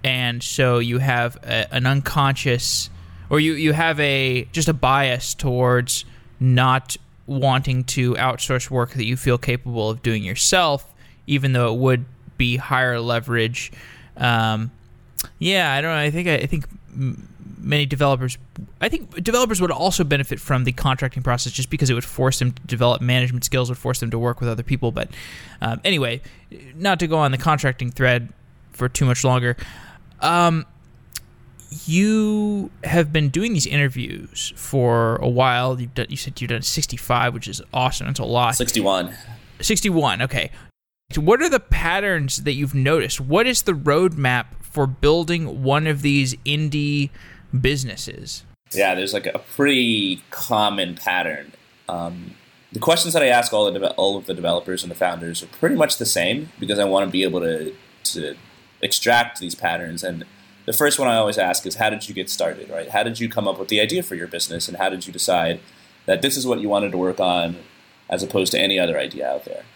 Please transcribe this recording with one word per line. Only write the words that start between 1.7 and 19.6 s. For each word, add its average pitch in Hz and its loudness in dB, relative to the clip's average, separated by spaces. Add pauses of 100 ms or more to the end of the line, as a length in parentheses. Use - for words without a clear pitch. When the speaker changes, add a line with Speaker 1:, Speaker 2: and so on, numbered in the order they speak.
Speaker 1:
an 127 0
unconscious, 135 0 (400)
or 151 4
you, 156 2
you 151 2
have 160 2
a, 135 2
just 160 0
a 156 4
bias 131 2
towards 123 2 (340)
not 127 4 (320)
wanting 131 0
to 123 0
outsource 127 -2
work 123 0
that 120 -4
you 123 -2
feel 123 2
capable 120 -2
of 110 -4
doing 110 0
yourself, 143 0 (340)
even 135 2
though 120 2
it 123 -2
would 127 4 (320)
be 123 2
higher 127 0
leverage. 117 -2 (460)
Um, 113 0 (680)
yeah, 170 2
I 139 0
don't 160 -2
know. 151 0
I 147 0
think, 175 -2
I, 156 2
I - 0
think 143 -2 (280)
m-, 131 -6 (380)
many 147 2
developers, 135 0 (420)
I 196 0
think - -4
developers 226 2
would 175 2